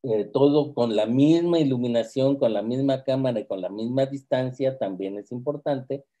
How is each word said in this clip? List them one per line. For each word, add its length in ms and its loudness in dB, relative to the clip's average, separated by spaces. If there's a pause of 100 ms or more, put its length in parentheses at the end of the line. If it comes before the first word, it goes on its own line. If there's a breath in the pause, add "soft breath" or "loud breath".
eh, 220 0
todo 500 2
con 220 0
la 100 2
misma 540 4
iluminación, 760 0
con 160 2
la 80 -2
misma 420 -2
cámara 360 0
y 60 -10
con 140 -6
la 80 -6
misma 380 -2
distancia, 720 -4
también 400 -6
es 120 -14
importante, 760 -6 (160)